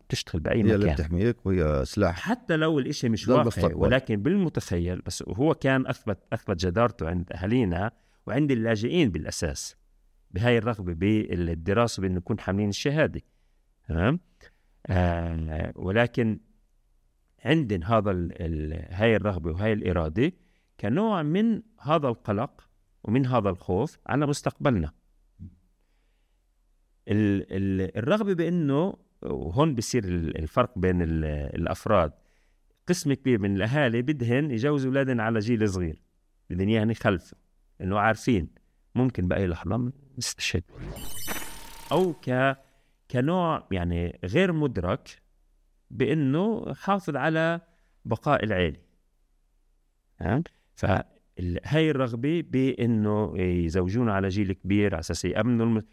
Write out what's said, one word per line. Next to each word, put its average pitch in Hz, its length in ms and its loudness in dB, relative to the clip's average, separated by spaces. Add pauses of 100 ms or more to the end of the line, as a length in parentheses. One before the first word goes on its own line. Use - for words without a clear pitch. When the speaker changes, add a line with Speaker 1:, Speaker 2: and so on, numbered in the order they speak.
Speaker 1:
تشتغل - 320 -4
بأي - 160 0
Speaker 2:
هي 117 40 4
اللي 104 160 6
Speaker 1:
مكان. 98 160 4
Speaker 2:
بتحميك 87 520 0
وهي 76 400 2
سلاح. 95 340 0
Speaker 1:
حتى 202 360 -2
لو 156 240 2
الإشي 127 300 -2
مش 104 160 -2
Speaker 2:
ده 117 80 4
Speaker 1:
واقعي، 143 100 6
Speaker 2:
المستقبل. 98 320 0
Speaker 1:
ولكن 123 400 2
بالمتخيل. 104 840 0
بس - 260 -10
هو 135 260 0
كان 135 340 0
أثبت، 110 320 -6 (140)
أثبت 92 320 -2
جدارته 101 420 0
عند 87 240 -4
أهالينا 101 600 0 (360)
وعند 139 240 0
اللاجئين 117 600 2
بالأساس - 640 -6 (560)
بهاي 117 260 2
الرغبة 101 360 -2
بالدراسة، 95 1080 0
بأنه 92 140 0
نكون 101 240 -4
حاملين 101 300 0
الشهادة. 131 520 -2 (640)
تمام؟ 101 320 2 (680)
آه، 85 880 0
ولكن 110 640 0 (1040)
عندن 113 380 0
هذا 104 280 2
ال-، 87 300 -4
ال-، 80 520 -6
هاي 110 220 4
الرغبة 90 360 -2
وهاي 101 220 0
الإرادة 90 580 0 (480)
كنوع 180 440 0
من 196 380 0 (180)
هذا 147 280 0
القلق 113 600 -4 (340)
ومن 127 220 2
هذا 120 240 2
الخوف 95 480 -2 (100)
على 139 200 0
مستقبلنا. 135 640 0 (2250)
ال-، 101 440 2
ال-، 95 460 -2
الرغبة 196 360 0
بأنه، 170 640 0 (240)
وهون 92 540 0
بصير 117 280 -2
ال-، 87 340 -2
الفرق 95 420 -2
بين 90 220 2
ال-، 80 240 0 (300)
الأفراد. 82 560 0 (760)
قسم 175 260 0
كبير 127 260 2
من 101 160 0
الأهالي 120 460 2
بدهن 131 500 0
يجوزوا 131 380 0
أولادن 131 300 0
على 113 200 0
جيل 107 300 2
صغير، 90 320 -4 (480)
بدهن 95 200 0
يعني 110 240 2
خلف، 101 400 0 (480)
إنه 98 180 0
عارفين 107 480 2 (480)
ممكن 120 320 0
بأي 90 200 0
لحظة 107 440 -4 (260)
نستشهد. - 460 -6 (1300)
أو 170 220 2
ك-، 131 440 0 (540)
كنوع، 160 600 0
يعني، 87 520 -2
غير 165 280 2
مدرك 127 680 -4 (720)
بأنه 147 840 0
حافظ 190 420 -4
على 160 460 0 (440)
بقاء 120 380 0
العيلة. 90 340 0 (1400)
ها؟ 104 220 0 (320)
فال-، - 880 -2
هاي 156 280 2
الرغبة 131 500 -2
بأنه 113 960 0
يزوجون 92 720 0
على 98 180 0
جيل 95 260 0
كبير 98 420 0
على 80 40 -4
أساس 82 260 -6
يأمنوا 113 400 0
الم-، 110 280 0